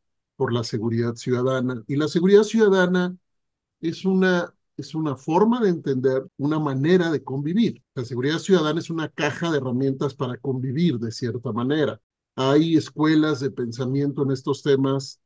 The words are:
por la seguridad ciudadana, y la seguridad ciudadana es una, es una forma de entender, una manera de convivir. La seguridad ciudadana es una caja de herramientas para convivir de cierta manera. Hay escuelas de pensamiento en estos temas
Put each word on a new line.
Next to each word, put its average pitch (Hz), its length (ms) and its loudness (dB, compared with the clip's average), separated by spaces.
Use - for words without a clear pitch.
por 123 160 0
la 120 120 0
seguridad 117 500 -2
ciudadana, 127 720 -2
y 143 100 -4
la 147 120 0
seguridad 190 340 6
ciudadana 185 760 2
es 170 240 -6
una, 185 500 2
es - 180 -12
una 156 220 -4
forma 220 460 2
de 202 80 4
entender, 135 560 0
una 151 200 -2
manera 151 520 2
de 147 140 -4
convivir. 156 580 -2
La 131 100 -8
seguridad 135 340 -2
ciudadana 160 420 2
es 156 100 -8
una 160 200 -6
caja 160 400 -4
de 151 80 0
herramientas 135 560 -2
para 123 240 -6
convivir 131 600 -2
de 113 140 -6
cierta 117 400 -6
manera. 127 480 -2
Hay 151 400 4
escuelas 151 640 2
de 131 140 -4
pensamiento 131 720 -4
en 135 80 0
estos 135 320 -4
temas 135 600 0